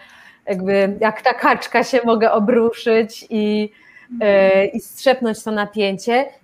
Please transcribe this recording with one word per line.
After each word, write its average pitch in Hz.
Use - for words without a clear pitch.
jakby 196
jak 220
ta 247
kaczka 269
się 247
mogę 226
obruszyć 226
i, 214
y, 196
i 208
strzepnąć 247
to 220
napięcie. 208